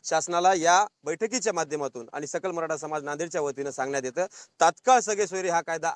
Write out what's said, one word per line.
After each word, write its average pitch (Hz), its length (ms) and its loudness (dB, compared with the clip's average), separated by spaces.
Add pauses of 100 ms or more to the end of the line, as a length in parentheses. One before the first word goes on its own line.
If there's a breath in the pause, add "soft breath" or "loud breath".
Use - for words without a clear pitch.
शासनाला 175 500 2
या 175 320 4 (180)
बैठकीच्या 208 480 -2
माध्यमातून 143 600 -4
आणि 147 140 -8
सकल 175 240 -6
मराठा 165 260 -4
समाज 151 280 -8
नांदेडच्या 156 360 -6
वतीनं 139 300 -4
सांगण्यात 135 340 -4
येतं, 147 220 -4 (340 loud breath)
तात्काळ 233 400 6
सगळे 208 260 -2
सोयरे 185 220 -4
हा 170 120 0
कायदा 165 360 -4